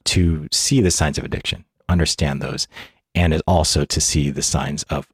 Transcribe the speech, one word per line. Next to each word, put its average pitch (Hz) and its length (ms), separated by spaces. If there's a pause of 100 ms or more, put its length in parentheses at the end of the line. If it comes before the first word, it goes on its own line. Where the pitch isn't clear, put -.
to 82 460
see - 300
the 92 100
signs 76 260
of - 60
addiction, - 420 (220)
understand 78 540
those, 67 260 (480)
and 85 180
is 80 140
also 80 380
to - 160
see 71 280
the 67 120
signs 69 420
of - 300